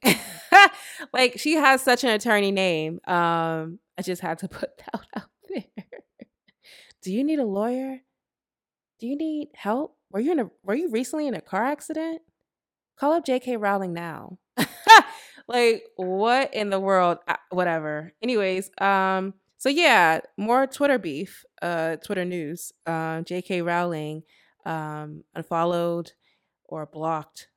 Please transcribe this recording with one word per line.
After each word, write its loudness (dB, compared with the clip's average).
<laughs> 0
Like, 2
she 0
has 4
such 2
an 2
attorney 2
name. -2
Um, 0
I -6
just -6
had -6
to -8
put -12
<laughs> -18
that -8
out -14
there. -8
Do -8
you -2
need 0
a 0
lawyer? -4
Do -10
you -4
need -6
help? -4
Were -6
you 0
in 0
a, -4
were -2
you -4
recently -4
in -4
a -6
car -4
accident? -6
Call 0
up 0
J 0
K -6
Rowling -2
now. -12
<laughs> 0
Like, 2
what 0
in -2
the 0
world? 4
Uh, 0
whatever. -2
Anyways, -2
um, 0
so -2
yeah, 4
more 2
Twitter 0
beef, -8
uh, -2
Twitter -6
news. -8
Uh, -4
J -8
K -4
Rowling, -4
um, -10
unfollowed -4
or -12
blocked, -8